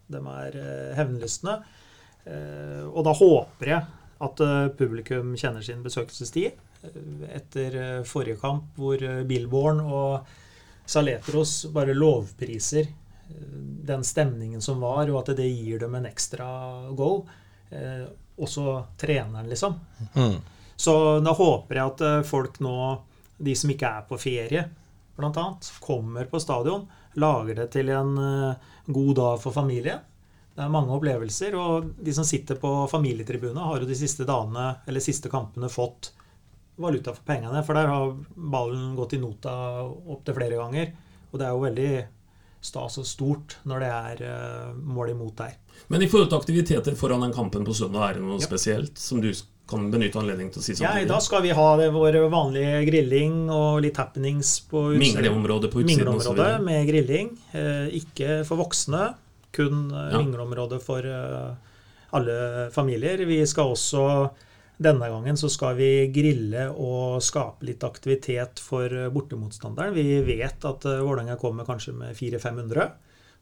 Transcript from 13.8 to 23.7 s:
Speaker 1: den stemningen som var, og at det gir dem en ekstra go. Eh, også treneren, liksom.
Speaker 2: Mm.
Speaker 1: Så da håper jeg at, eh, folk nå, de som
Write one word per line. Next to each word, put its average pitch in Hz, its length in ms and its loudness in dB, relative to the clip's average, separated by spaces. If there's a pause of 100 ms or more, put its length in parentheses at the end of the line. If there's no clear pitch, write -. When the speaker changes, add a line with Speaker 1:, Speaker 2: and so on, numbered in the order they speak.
Speaker 1:
den 139 160 -2
stemningen 113 640 -2
som 127 180 -2
var, 139 300 0
og 131 180 -2
at 135 80 0
det 127 160 2
gir 113 260 -4
dem 117 160 -4
en 123 120 -4
ekstra - 420 -8 (480)
go. 180 300 2 (440)
Eh, 131 360 -10 (320)
også 143 460 -4 (120)
treneren, 113 540 -2
liksom. 175 240 -2 (400)
Speaker 2:
Mm. 113 260 4 (360)
Speaker 1:
Så 156 460 6
da 160 120 4
håper 160 400 4
jeg 131 180 2
at, - 80 -8
eh, 151 220 4
folk 139 380 -2
nå, 131 400 -2 (420)
de 139 120 0
som 147 160 0